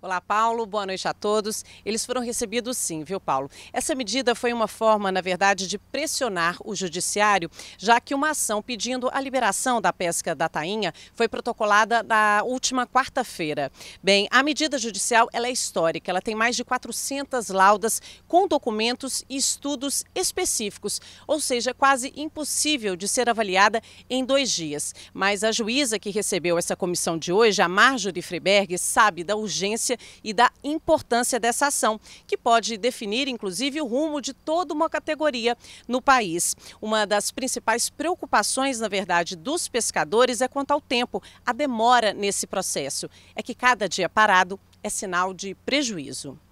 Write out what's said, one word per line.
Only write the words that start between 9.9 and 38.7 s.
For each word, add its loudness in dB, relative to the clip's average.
pesca -2
da -2
tainha -4
foi 0
protocolada 2
na 2
última -2
quarta-feira. -2
Bem, 4
a 6
medida 0
judicial, 2
ela -2
é -2
histórica. -2
Ela 0
tem -6
mais 0
de -4
quatrocentas -4
laudas 4
com 6
documentos -2
e -6
estudos -4
específicos, -4
ou 0
seja, -2
quase 2
impossível -2
de -6
ser 0
avaliada 4
em 0
dois 0
dias. -6
Mas 0
a 2
juíza 0
que -8
recebeu 0
essa -2
comissão -2
de -4
hoje, 4
a 4
Marjorie 2
Freiberg, 0
sabe 2
da -2
urgência -2
e -8
da 6
importância 0
dessa 2
ação, 0
que -4
pode 2
definir, -2
inclusive, -4
o -2
rumo -2
de -8
toda -2
uma 0
categoria -2
no 0
país. 2
Uma 0
das 0
principais -2
preocupações, -2